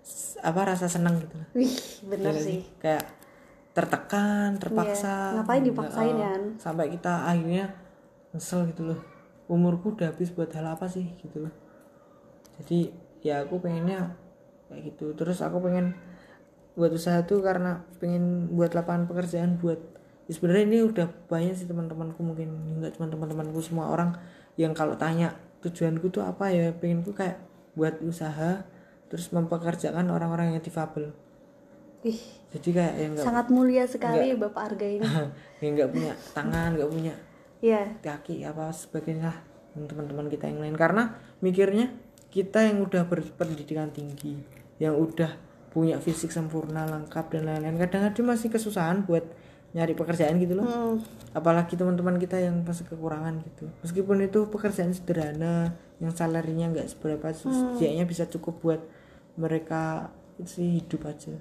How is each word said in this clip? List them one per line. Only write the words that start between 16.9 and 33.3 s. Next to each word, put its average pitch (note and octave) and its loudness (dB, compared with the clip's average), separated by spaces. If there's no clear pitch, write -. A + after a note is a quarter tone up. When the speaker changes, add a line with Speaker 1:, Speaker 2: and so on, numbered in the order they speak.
Speaker 1:
usaha F3 2
tuh G3+ 4
karena F3+ 0
pengen F3 0
buat E3+ 4
lapangan F3 0
pekerjaan F3 0
buat, E3 0
ya - -10
sebenarnya F3+ 4
ini G#3+ 6
udah G3 2
banyak E3+ 0
sih F3+ -8
teman-temanku, E3 -6
mungkin D#3+ -4
nggak D#3+ -4
cuma D#3+ -4
teman-temanku, D#3 -4
semua E3 -2
orang F3 2
yang D#3+ 2
kalau D3+ 0
tanya E3 2
tujuanku E3 0
tuh F#3 0
apa F#3+ -2
ya, E3+ 4
pengenku E3+ 0
kayak F#3 -4
buat D#3+ 0
usaha E3 -2
terus - -8
mempekerjakan E3+ 0
orang-orang E3 2
yang D#3+ -2
difabel. D#3 -6
Speaker 2:
Ih, A3+ -2
Speaker 1:
Jadi - -4
kayak E3+ 4
yang D3+ -2
nggak, D3+ 0
Speaker 2:
sangat A#3+ 2